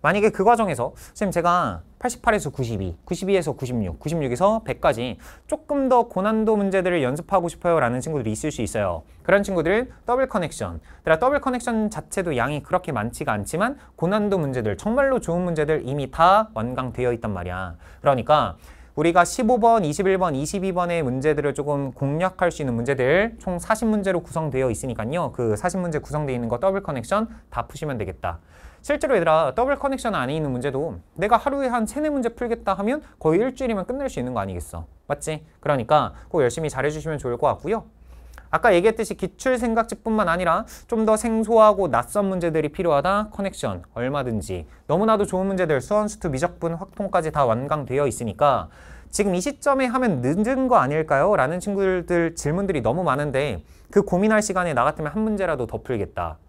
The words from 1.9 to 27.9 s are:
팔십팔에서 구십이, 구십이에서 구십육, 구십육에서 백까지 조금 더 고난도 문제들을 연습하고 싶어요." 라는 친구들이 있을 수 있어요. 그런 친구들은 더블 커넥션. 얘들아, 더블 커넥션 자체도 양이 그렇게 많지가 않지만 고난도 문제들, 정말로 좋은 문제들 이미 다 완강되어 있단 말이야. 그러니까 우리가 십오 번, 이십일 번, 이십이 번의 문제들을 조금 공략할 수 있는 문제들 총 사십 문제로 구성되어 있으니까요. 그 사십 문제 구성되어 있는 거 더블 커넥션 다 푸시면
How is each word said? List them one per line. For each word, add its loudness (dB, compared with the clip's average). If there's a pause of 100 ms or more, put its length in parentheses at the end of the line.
팔십팔에서 0
구십이, -4
구십이에서 0
구십육, -4
구십육에서 0
백까지 -2 (280)
조금 -2
더 6
고난도 0
문제들을 0
연습하고 0
싶어요." 0
라는 2
친구들이 -2
있을 -4
수 -4
있어요. -2 (200)
그런 4
친구들은 0 (160)
더블 0
커넥션. -6 (200)
얘들아, 2
더블 2
커넥션 -2
자체도 -4
양이 -2
그렇게 -4
많지가 -4
않지만 -2 (200)
고난도 0
문제들, -2
정말로 0
좋은 -2
문제들 0
이미 -4
다 4
완강되어 -4
있단 -6
말이야. -8 (240)
그러니까 2 (380)
우리가 4
십오 0
번, 4
이십일 2
번, 0
이십이 -4
번의 0
문제들을 0
조금 -4
공략할 -2
수 -8
있는 -2
문제들 0
총 -6
사십 0
문제로 0
구성되어 -2
있으니까요. -4
그 0
사십 -2
문제 -2
구성되어 -4
있는 -4
거 -2
더블 0
커넥션 -2 (240)
다 -6
푸시면 -6